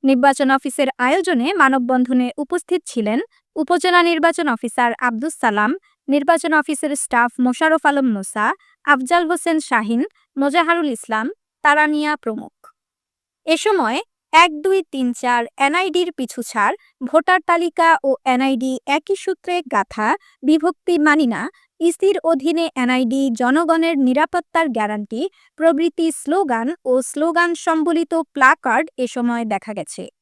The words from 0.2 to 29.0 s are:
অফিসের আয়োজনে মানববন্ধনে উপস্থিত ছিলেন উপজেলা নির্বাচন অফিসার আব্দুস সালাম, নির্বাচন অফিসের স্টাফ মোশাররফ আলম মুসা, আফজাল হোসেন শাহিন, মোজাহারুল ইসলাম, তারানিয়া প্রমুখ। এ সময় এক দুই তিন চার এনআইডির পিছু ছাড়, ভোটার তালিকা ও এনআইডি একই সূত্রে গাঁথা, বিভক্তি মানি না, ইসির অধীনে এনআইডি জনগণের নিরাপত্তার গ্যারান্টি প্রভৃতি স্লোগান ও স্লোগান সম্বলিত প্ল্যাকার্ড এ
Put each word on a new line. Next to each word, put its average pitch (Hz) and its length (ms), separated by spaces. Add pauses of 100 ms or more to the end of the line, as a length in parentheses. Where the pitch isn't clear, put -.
অফিসের 269 460
আয়োজনে 285 560
মানববন্ধনে 254 720 (100)
উপস্থিত 339 480
ছিলেন 220 340 (360)
উপজেলা 349 480
নির্বাচন 330 440
অফিসার 240 520
আব্দুস 247 420
সালাম, 214 300 (360)
নির্বাচন 294 460
অফিসের 302 420
স্টাফ 240 440
মোশাররফ 311 460
আলম 285 300
মুসা, 208 300 (400)
আফজাল 294 420
হোসেন 330 320
শাহিন, 233 420 (360)
মোজাহারুল 311 520
ইসলাম, 220 360 (380)
তারানিয়া 302 480 (120)
প্রমুখ। - 300 (920)
এ 320 100
সময় 302 400 (360)
এক 330 180 (100)
দুই 381 180 (120)
তিন 262 220
চার 240 280 (160)
এনআইডির 349 540
পিছু 247 300
ছাড়, 226 340 (280)
ভোটার 330 360 (100)
তালিকা 339 400 (140)
ও 269 60 (160)
এনআইডি 262 480 (120)
একই 302 300
সূত্রে 359 400 (160)
গাঁথা, 214 360 (360)
বিভক্তি 320 540
মানি 294 300
না, 190 140 (380)
ইসির 359 440
অধীনে 330 420 (100)
এনআইডি 254 460 (180)
জনগণের 320 580
নিরাপত্তার 311 720
গ্যারান্টি 214 520 (380)
প্রভৃতি 330 520
স্লোগান 277 560 (180)
ও 254 160
স্লোগান 330 540
সম্বলিত 320 580 (200)
প্ল্যাকার্ড 262 520 (120)
এ 254 100